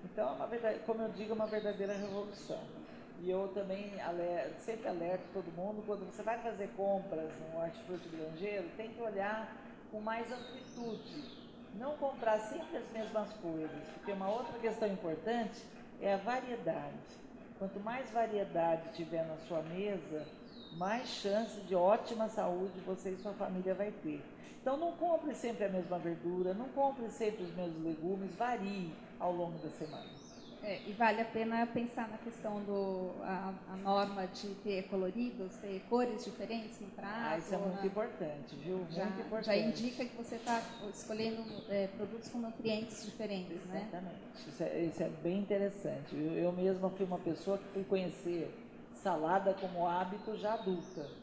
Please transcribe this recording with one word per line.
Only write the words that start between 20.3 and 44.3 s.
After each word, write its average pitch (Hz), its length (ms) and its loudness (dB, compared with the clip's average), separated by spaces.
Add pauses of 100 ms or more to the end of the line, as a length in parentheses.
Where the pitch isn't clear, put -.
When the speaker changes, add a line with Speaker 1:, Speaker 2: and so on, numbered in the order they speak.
Speaker 1:
mais 214 320 0
chance 202 540 2
de 185 120 0
ótima 214 540 8
saúde 185 580 2
você 185 240 -2
e 190 80 -2
sua 202 160 -4
família 185 400 0
vai 208 160 0 (120)
ter. 147 200 -2 (400)
Então, 262 140 2
não 339 160 2
compre 320 420 4
sempre 220 300 0
a 196 40 4
mesma 180 300 2
verdura, 180 540 2
não 240 180 -2
compre 262 400 2
sempre 214 340 0
os 170 100 -6
mesmos 165 300 -2
legumes, 175 500 0
varie 196 580 0 (260)
ao 180 140 2
longo 170 260 0
da 160 120 -4
semana. - 340 -6 (580)
Speaker 2:
É, 302 240 -2
e 208 60 -6
vale 220 300 6
a - 20 4
pena 226 420 2
pensar 233 440 -2
na 214 80 -8
questão 214 460 -4
do, 190 460 2 (120)
a, 190 320 -2 (180)
a 190 40 -6
norma 196 500 4
de 202 300 -6
ter 190 340 0
coloridos, 190 680 0
ter 190 320 -6
cores 233 340 4
diferentes 214 560 -4
no 196 100 -8
prato, 196 280 -8
Speaker 1:
Ah, 160 220 2
isso 175 160 0
é - 20 2
Speaker 2:
ou 196 80 2
Speaker 1:
muito 190 160 0
Speaker 2:
na 196 60 2
Speaker 1:
importante, 180 720 0
viu? 175 340 -2
Speaker 2:
Já, 185 160 0
Speaker 1:
Muito 208 160 0
importante. 220 240 -2
Speaker 2:
já 208 100 8
indica 226 480 2
que 240 100 -6
você 226 220 -6
tá 233 260 2 (300)
escolhendo, 226 500 -2 (280)
é, 196 160 4 (100)
produtos 220 320 -4
com 240 120 -4
nutrientes 226 680 0
diferentes, 190 580 -4
né? 190 260 -4
Speaker 1:
Exatamente. - 600 -8